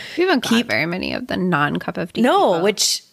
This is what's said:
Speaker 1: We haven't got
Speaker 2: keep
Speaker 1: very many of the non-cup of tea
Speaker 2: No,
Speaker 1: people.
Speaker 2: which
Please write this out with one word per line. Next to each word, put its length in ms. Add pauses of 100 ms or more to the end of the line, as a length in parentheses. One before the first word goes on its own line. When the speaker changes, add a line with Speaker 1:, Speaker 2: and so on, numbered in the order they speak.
(180)
Speaker 1:
We 60
haven't 200
got 60
Speaker 2:
keep 180
Speaker 1:
very 200
many 260
of 140
the 100
non-cup 600
of 160
tea 80
Speaker 2:
No, 320
Speaker 1:
people. 80
Speaker 2:
which 520